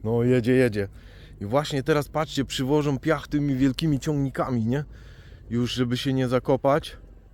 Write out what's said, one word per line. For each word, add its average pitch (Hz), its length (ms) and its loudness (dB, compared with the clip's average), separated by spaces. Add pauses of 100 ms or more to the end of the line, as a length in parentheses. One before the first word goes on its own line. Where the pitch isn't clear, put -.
No, 117 200 2
jedzie, 123 280 4
jedzie. 113 360 2 (540)
I 101 40 -8
właśnie 135 380 -2
teraz, 151 260 0
patrzcie, 151 360 -2
przywożą 143 540 0
piach 151 280 -2
tymi 143 280 0
wielkimi 135 440 2
ciągnikami, 139 680 -2
nie? 135 180 0 (680)
Już, 120 240 -2
żeby 123 240 0
się 135 160 -2
nie 131 140 0
zakopać. 135 680 0 (360)